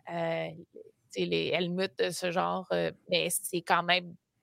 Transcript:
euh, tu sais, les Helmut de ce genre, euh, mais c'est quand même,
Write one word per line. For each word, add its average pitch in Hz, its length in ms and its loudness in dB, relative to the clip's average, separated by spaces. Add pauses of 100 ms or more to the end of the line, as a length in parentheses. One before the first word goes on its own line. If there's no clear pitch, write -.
(140)
euh, 165 340 -2 (640)
tu 185 100 -2
sais, - 20 2
les 165 240 2
Helmut 180 500 0
de 185 120 2
ce 180 200 -2
genre, 180 400 0
euh, 170 200 2 (180)
mais 170 200 4
c'est - 340 -2
quand 170 200 4
même, 175 320 2 (280)